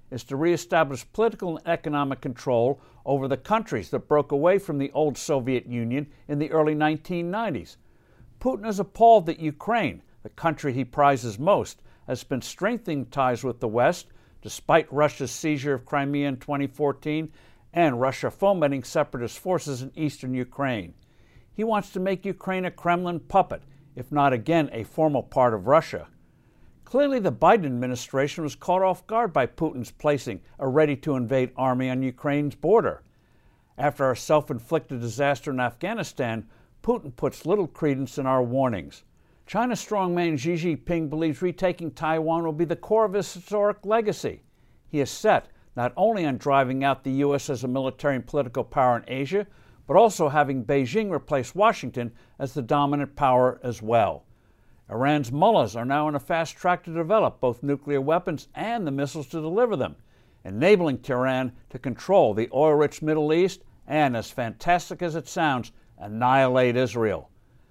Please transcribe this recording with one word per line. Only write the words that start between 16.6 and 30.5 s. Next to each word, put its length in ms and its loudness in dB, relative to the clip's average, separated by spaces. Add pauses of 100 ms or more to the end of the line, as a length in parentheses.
fourteen 640 -4 (440)
and 260 2
Russia 320 -2
fomenting 500 0
separatist 560 -4
forces 440 -4
in 120 -14
eastern 400 -6
Ukraine. 600 -4 (580)
He 100 -8
wants 280 -2
to 100 -6
make 240 -4
Ukraine 400 -4
a 60 -4
Kremlin 500 -2
puppet, 420 0 (320)
if 160 -12
not 220 4
again 400 2
a 100 -6
formal 400 0
part 320 2
of 140 -2
Russia. 400 2 (760)
Clearly, 360 2
the 100 0
Biden 360 4
administration 760 -2
was 140 -6
caught 260 0
off 240 0
guard 260 0
by 140 2
Putin's 460 -6
placing 480 -2 (180)